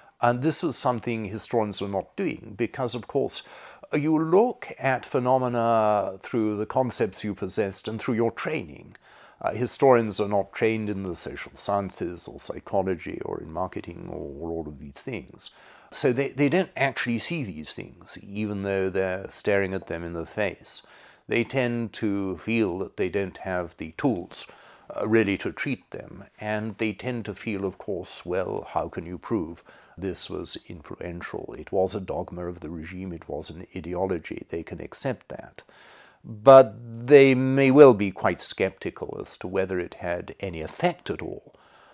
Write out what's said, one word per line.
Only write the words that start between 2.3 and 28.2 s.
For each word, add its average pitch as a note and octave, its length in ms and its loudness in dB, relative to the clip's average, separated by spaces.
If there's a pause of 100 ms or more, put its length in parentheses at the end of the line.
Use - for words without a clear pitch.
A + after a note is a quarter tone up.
because, A#2+ 380 -2
of A#2 140 -8
course, - 340 -2 (500)
you D#3 260 2
look F3 600 2
at C3 280 0
phenomena A#2 1160 2
through G#2+ 360 0
the G#2 100 -2
concepts A#2+ 560 0
you G#2 100 -2
possessed G2 540 -4
and A2 120 -6
through B2 140 -2
your A2+ 180 2
training. - 640 -8 (460)
Uh, - 100 0
historians A#2 720 4
are G2+ 80 0
not G2+ 240 -2
trained A2 360 0
in G2 140 -4
the F2+ 120 -6
social - 400 -12
sciences F#2 720 -4
or G2+ 120 -14
psychology - 880 -4
or - 160 -8
in D#2+ 100 -12
marketing F2 580 -8
or D#2+ 400 -10
all E2 180 -6
of D2 120 -14
these C#2+ 140 -16
things. - 640 -12 (360)
So C3 220 2
they, C#3 160 -2
they C#3+ 180 2
don't E3+ 300 0
actually B2 400 -2
see D#3+ 260 -4
these D#2 300 -10
things, - 480 -14
even G2+ 400 -4
though G2 280 0
they're F#2+ 400 -2
staring G2 440 0
at F#2 140 -6
them E2+ 160 -6
in E2+ 100 -8
the E2 140 -6
face. - 560 -6 (440)
They A#2 160 0
tend A#2+ 500 -2
to G2 440 -2
feel G#2+ 400 0
that F#2+ 180 -8
they F#2+ 140 -2
don't F#2+ 300 -4
have F2+ 380 -4
the D#2+ 200 -10
tools, G#2+ 480 -2 (500)
uh, G#2+ 120 -4
really G#2+ 320 4
to F#2+ 120 -6
treat - 380 -6
them. - 360 -14 (140)
And G#2+ 380 -4
they A2 160 0
tend A#2+ 320 -6
to G#2 80 -6
feel, G2 320 -6
of F#2 140 -6
course, - 460 -10